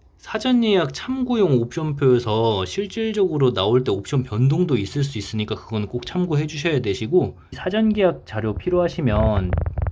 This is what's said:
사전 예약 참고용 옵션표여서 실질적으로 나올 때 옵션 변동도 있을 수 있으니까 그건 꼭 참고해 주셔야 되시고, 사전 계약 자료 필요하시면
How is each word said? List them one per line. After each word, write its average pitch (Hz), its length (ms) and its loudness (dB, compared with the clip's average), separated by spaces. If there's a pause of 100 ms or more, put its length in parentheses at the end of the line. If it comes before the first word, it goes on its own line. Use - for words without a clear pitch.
(160)
사전 240 480 0
예약 180 300 2
참고용 240 680 0
옵션표여서 117 1040 2
실질적으로 190 880 0
나올 110 320 2
때 110 60 0
옵션 101 320 -2
변동도 135 560 2
있을 120 260 -2
수 139 140 -6
있으니까 107 360 -4
그건 104 320 -4
꼭 120 200 -8
참고해 160 400 0
주셔야 151 340 -2
되시고, 113 580 0 (140)
사전 214 400 0
계약 185 320 0
자료 107 300 -4
필요하시면 110 960 0 (420)